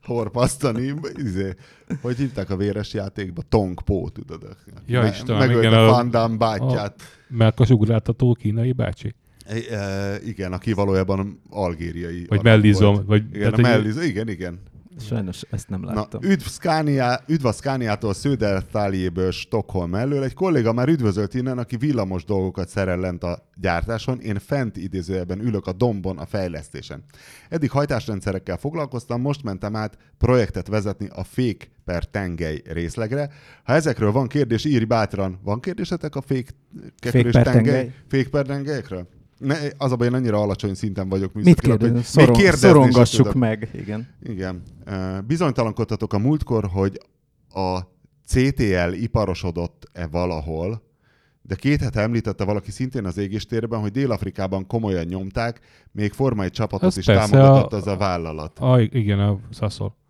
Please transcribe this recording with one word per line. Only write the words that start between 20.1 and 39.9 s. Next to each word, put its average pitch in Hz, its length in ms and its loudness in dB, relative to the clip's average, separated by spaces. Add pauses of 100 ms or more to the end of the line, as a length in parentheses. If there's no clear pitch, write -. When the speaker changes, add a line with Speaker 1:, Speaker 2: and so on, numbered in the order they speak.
Speaker 1:
Egy 131 120 -6
kolléga 143 380 0
már 123 160 0
üdvözölt 107 460 0
innen, 127 240 -4
aki 120 180 -8
villamos 107 480 -2
dolgokat 92 440 -2
szerel 92 300 -2
lent 90 260 -6
a 87 320 -8
gyártáson. 104 640 -4
Én 104 180 -6
fent 123 380 -4
idézőjelben 90 640 -6
ülök 107 260 -4
a 90 60 -6
dombon 95 460 -2
a 71 80 -12
fejlesztésen. 82 760 -10 (460)
Eddig 151 220 -2
hajtásrendszerekkel 107 840 -4
foglalkoztam, 135 640 -8
most 143 220 -4
mentem 104 340 -8
át 107 220 -8 (200)
projektet 117 500 2
vezetni 101 460 -4
a 92 100 -8
fék - 460 -4 (140)
per 87 200 -4
tengely 85 600 -6
részlegre. 110 640 -6 (360)
Ha - 80 -2
ezekről 131 400 2
van 127 140 0
kérdés, 120 380 0
írj 131 200 2
bátran. 98 580 -2
Van 104 180 -4
kérdésetek 175 560 -8
a 139 40 -4
fék, 127 340 -4 (460)
Speaker 3:
Fék 120 300 2
per 120 120 6
Speaker 1:
tengely? 120 200 6
Speaker 3:
tengely? 131 300 2 (160)
Speaker 1:
Fék 135 200 0
per 139 180 -2
tengelyekről? 135 600 -8 (300)
Ne, 135 160 -2 (220)
az 135 160 -2